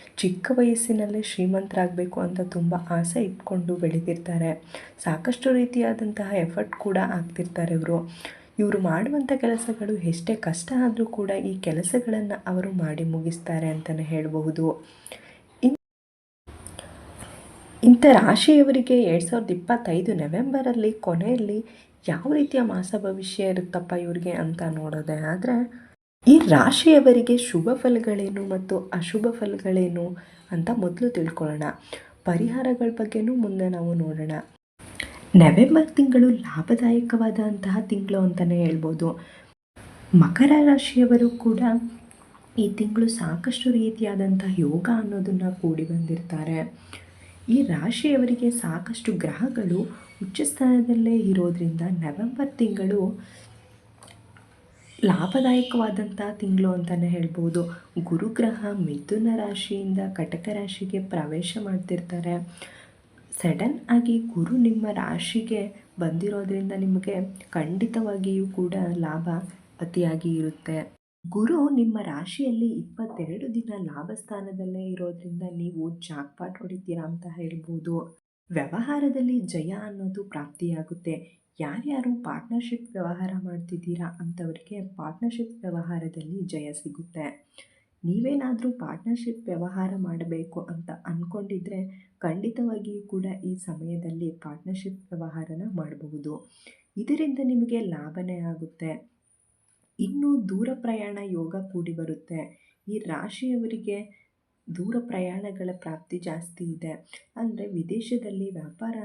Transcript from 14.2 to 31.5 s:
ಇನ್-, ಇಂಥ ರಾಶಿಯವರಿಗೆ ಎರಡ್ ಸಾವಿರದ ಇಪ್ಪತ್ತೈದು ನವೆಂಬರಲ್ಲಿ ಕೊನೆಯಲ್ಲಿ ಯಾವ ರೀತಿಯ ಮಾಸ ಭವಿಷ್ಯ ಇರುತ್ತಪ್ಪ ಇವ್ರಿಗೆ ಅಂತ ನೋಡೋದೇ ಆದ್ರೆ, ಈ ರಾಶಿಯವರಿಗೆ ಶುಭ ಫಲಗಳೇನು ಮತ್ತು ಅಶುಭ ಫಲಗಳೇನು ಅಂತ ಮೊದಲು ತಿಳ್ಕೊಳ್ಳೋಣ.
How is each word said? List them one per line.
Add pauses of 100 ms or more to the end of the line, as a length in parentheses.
ಇನ್-, (2000)
ಇಂಥ
ರಾಶಿಯವರಿಗೆ
ಎರಡ್
ಸಾವಿರದ
ಇಪ್ಪತ್ತೈದು
ನವೆಂಬರಲ್ಲಿ
ಕೊನೆಯಲ್ಲಿ (440)
ಯಾವ
ರೀತಿಯ
ಮಾಸ
ಭವಿಷ್ಯ
ಇರುತ್ತಪ್ಪ
ಇವ್ರಿಗೆ
ಅಂತ
ನೋಡೋದೇ
ಆದ್ರೆ, (420)
ಈ
ರಾಶಿಯವರಿಗೆ
ಶುಭ
ಫಲಗಳೇನು
ಮತ್ತು
ಅಶುಭ
ಫಲಗಳೇನು (340)
ಅಂತ
ಮೊದಲು
ತಿಳ್ಕೊಳ್ಳೋಣ. (640)